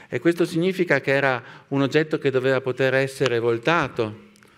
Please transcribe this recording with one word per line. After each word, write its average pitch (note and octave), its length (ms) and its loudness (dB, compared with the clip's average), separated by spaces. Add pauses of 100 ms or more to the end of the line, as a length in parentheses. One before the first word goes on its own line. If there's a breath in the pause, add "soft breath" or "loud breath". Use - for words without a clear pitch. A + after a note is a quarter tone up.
e B2 100 -6
questo E3+ 260 2
significa E3+ 560 0
che C#3 120 0
era C3+ 280 0 (280 loud breath)
un C#3 140 0
oggetto D3+ 360 0
che C#3 140 0
doveva C3 280 2
poter B2+ 340 0
essere C3+ 440 0
voltato A#2 920 -2 (280 soft breath)